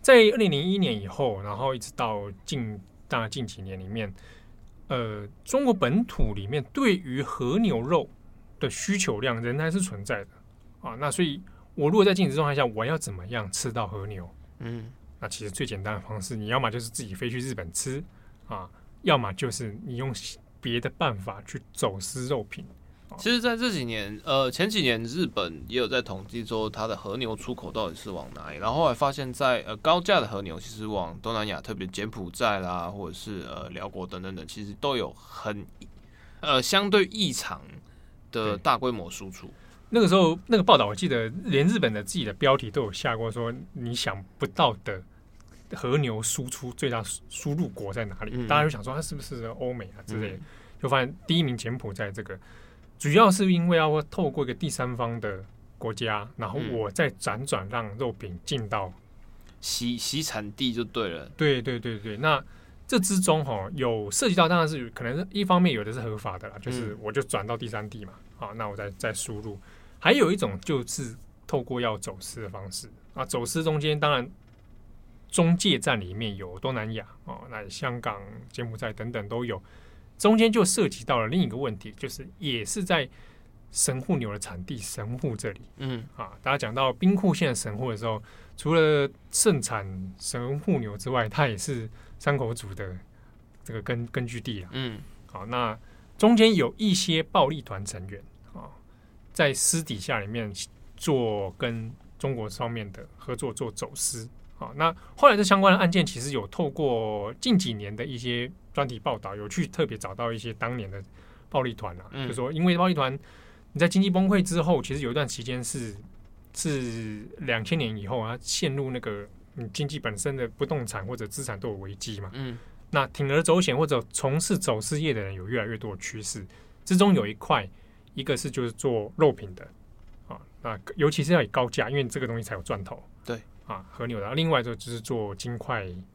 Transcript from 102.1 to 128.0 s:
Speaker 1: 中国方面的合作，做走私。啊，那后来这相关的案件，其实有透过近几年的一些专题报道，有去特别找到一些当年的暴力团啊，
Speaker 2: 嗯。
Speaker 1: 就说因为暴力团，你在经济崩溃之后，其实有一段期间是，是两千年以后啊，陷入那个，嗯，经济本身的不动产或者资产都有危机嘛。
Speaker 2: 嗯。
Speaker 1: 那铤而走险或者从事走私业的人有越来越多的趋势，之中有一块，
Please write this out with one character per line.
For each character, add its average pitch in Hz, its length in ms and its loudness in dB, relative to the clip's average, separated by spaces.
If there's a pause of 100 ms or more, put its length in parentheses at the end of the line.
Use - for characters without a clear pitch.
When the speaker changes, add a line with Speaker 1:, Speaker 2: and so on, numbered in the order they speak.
Speaker 1:
中 139 180 -2
国 110 140 -6
方 117 220 -4
面 107 200 -6
的 - 140 -14 (120)
合 - 180 -6
作， 117 180 -4
做 117 180 -4
走 110 220 -8
私。 120 340 -4 (300)
啊， 117 180 -10
那 160 160 4 (240)
后 285 140 10
来 208 80 8
这 208 60 4
相 196 180 8
关 190 100 10
的 185 60 8
案 175 140 4
件， 175 120 4
其 - 160 -2
实 139 120 -4
有 110 160 -2
透 165 200 -2
过 113 680 0
近 247 200 4
几 123 200 2
年 104 200 -8
的 117 80 -6
一 135 140 -6
些 120 340 -2 (220)
专 139 140 0
题 120 100 -8
报 127 180 -2
道， 101 200 -8
有 104 120 -8
去 175 200 0
特 170 180 0
别 117 100 -6
找 98 200 -8
到 117 180 -2
一 110 60 -6
些 113 120 -8
当 117 240 -4
年 98 140 -8
的 98 100 -10 (480)
暴 135 140 2
力 127 140 0
团 87 260 -8
啊， - 80 -18
Speaker 2:
嗯。 131 180 -6
Speaker 1:
就 123 60 -4
说 127 180 -2
因 160 140 2
为 175 100 6
暴 180 120 4
力 180 80 4
团， 135 180 2 (600)
你 - 60 -6
在 170 80 8
经 190 140 6
济 196 80 6
崩 185 180 6
溃 196 140 6
之 180 180 2
后， 156 220 4
其 135 140 -4
实 147 80 -4
有 120 80 -2
一 - 20 -4
段 139 140 0
期 117 160 -8
间 123 200 -4
是， 117 320 -6 (600)
是 113 720 -4 (100)
两 120 260 -2
千 - 140 0
年 110 180 -2
以 101 120 -8
后 123 120 -2
啊， 113 220 -4
陷 139 340 -2
入 135 140 -2
那 127 100 -4
个， 104 280 -8 (300)
嗯， 117 140 -8
经 143 160 -2
济 147 120 -6
本 107 180 -4
身 104 180 -2
的 123 120 -2
不 - 180 -2
动 139 180 -2
产 101 220 -6
或 123 100 -6
者 113 120 -6
资 135 160 -8
产 107 160 -6
都 117 100 -6
有 104 60 -4
危 95 180 -10
机 101 260 -8
嘛。 98 140 -10
Speaker 2:
嗯。 127 240 -8 (320)
Speaker 1:
那 139 200 2
铤 139 220 -2
而 160 120 6
走 175 180 6
险 135 160 2
或 156 80 4
者 131 260 2
从 143 280 0
事 185 180 2
走 113 240 0
私 151 180 -2
业 151 140 2
的 110 80 -2
人 98 140 -6
有 92 120 -8
越 120 120 0
来 104 80 -2
越 113 100 -6
多 107 180 -8
的 92 60 -14
趋 110 220 -10
势， 98 200 -6 (400)
之 185 140 4
中 196 160 10
有 110 140 4
一 107 80 -4
块， 110 340 0 (460)